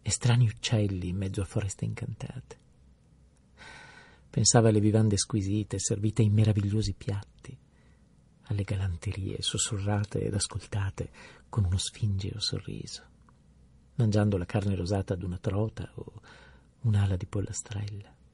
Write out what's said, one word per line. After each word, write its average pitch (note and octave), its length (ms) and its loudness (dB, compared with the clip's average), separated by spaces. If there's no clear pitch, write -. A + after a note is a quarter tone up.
e - 80 -4
strani A#2+ 380 6
uccelli G2 600 0
in F2+ 80 -2
mezzo G2 240 -2
a F#2+ 40 -2
foreste G2+ 400 -4
incantate. - 720 -8
Pensava A2+ 420 6
alle G#2+ 120 6
vivande G#2+ 360 4
squisite G2+ 600 -2
servite G#2 460 0
in G#2 100 6
meravigliosi G#2 600 4
piatti, - 600 -8
alle G2+ 180 -2
galanterie F#2+ 800 -4
sussurrate G2+ 760 -2
ed G#2+ 140 -2
ascoltate - 800 -4
con G#2+ 160 0
uno F2+ 140 0
sfingeo G2 600 -4
sorriso, - 640 -8
mangiando G#2+ 400 4
la F2 100 -2
carne G2+ 300 0
rosata F#2+ 400 -2
d'una F2 220 -6
trota G#2 560 -4
o - 280 -16
un'ala G2+ 340 2
di F#2+ 120 -6
pollastrella. G2+ 880 -8